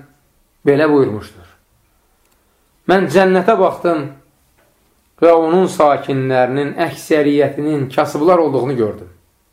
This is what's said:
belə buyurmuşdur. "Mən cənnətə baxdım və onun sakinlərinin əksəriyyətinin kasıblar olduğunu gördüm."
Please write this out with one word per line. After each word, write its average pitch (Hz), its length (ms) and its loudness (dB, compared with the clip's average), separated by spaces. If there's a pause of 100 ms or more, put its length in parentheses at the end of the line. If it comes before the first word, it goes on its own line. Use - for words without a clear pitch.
(640)
belə 147 260 2
buyurmuşdur. 113 560 -2 (1400)
"Mən 185 260 0
cənnətə 190 440 4
baxdım 165 460 -2 (1160)
və 165 100 6
onun 170 360 2
sakinlərinin 135 1080 -2 (140)
əksəriyyətinin 143 1080 -2
kasıblar 156 420 0
olduğunu 135 400 -2
gördüm." 90 320 -6 (440)